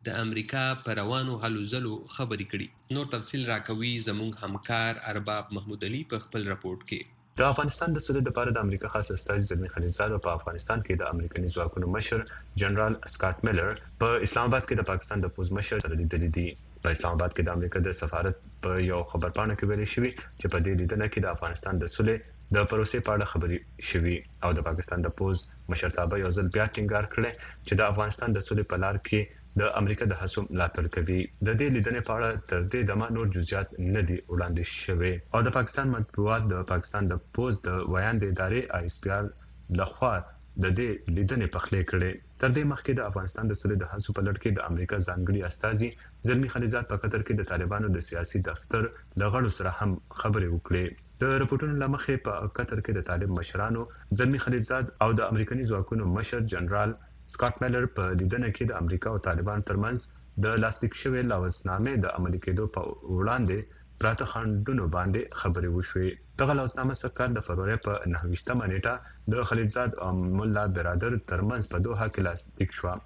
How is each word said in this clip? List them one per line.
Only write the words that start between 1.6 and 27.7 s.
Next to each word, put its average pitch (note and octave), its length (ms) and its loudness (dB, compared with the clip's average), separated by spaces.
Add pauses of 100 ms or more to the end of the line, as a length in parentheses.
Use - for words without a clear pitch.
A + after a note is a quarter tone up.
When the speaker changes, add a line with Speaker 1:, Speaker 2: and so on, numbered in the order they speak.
Speaker 1:
ځلو A#2+ 180 -2 (220)
خبرې G#2+ 340 -2
کړي. - 180 -6 (300)
نور C#3+ 160 -4
تفصیل B2 380 -4
راکوي A2+ 420 -2 (140)
زموږ G#2+ 240 -2 (100)
همکار A2+ 580 -2 (120)
ارباب G#2 480 -4
محمود G2+ 280 -8
علي B2 140 -4 (100)
په A2 140 -6
خپل G2+ 260 -4
رپورټ F#2 380 -6
کې. - 100 -6 (400)
Speaker 2:
د C3 140 6
افغانستان D3+ 420 0
د D3+ 100 -2
سولې C#3 240 0
لپاره A#2+ 280 0
د - 80 0
امریکا G2 260 -2
خاص G#2+ 240 -2
استازي G2+ 380 -2
زلمی F2+ 240 -2
خلیلزاد F2 360 0 (140)
په E2+ 120 0
افغانستان G#2 440 -2
کې F2+ 180 0
د D#2 120 -2
امریکایي F2 420 -2
ځواکونو F2 400 -2
مشر A2 240 0 (440)
جنرال G#2+ 360 2 (160)
سکاټ F#2+ 340 0
میلر F#2+ 320 0 (220)
په A#2 240 4
اسلام A#2+ 240 2
آباد C3 160 2
کې B2+ 140 0
د G2+ 100 -2
پاکستان F#2+ 340 -2
د F2 120 -4
پوز F2+ 220 -2
مشر - 260 -2
سره D#2+ 160 -2
لیدلي E2 360 2
دي. F2 100 0 (380)
په E2 100 2
اسلام E2+ 220 0
آباد F2 180 2
کې - 120 2
د F2 100 0
امریکا F2 280 0
د F#2 140 -2
سفارت F2 440 -2 (220)
په F#2 220 2
یو F2+ 120 2 (140)
خبر F2 240 0
پاڼه G#2+ 220 2
کې G#2 100 0
ویل G#2 240 0
شوي B2 240 2
چې - 360 -12
په F2+ 120 2
دې F#2+ 160 2
لیدنه G#2+ 320 0
کې G#2+ 120 -2
د - 100 0
افغانستان E2+ 460 -4
د F2 120 -2
سولې A2 220 2 (420)
د G2+ 160 6
پروسې A2 340 2
په G#2+ 80 4
اړه G2+ 160 2
خبرې F2 260 0 (320)
شوي F2 280 2 (260)
او F2 160 4
د D#2 100 -2
پاکستان E2+ 380 -2
د E2+ 140 -4
پوز F#2+ 200 2 (320)
مشرتابه F2 480 0
یو F#2 160 0
ځل F#2 200 2
بیا G#2+ 180 4
ټینګار G#2 400 0
کړی A#2 160 2 (340)
چې - 160 0